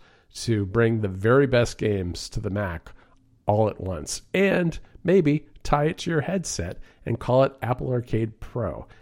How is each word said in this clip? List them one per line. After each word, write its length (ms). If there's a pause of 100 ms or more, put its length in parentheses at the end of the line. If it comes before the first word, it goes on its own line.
(360)
to 300
bring 360
the 60
very 400
best 300
games 520
to 100
the 100
Mac 420 (540)
all 240
at 120
once, 400 (120)
and 460 (240)
maybe 420 (180)
tie 220
it 140
to 100
your 120
headset 560 (280)
and 140
call 240
it 180
Apple 300
Arcade 480
Pro 460 (160)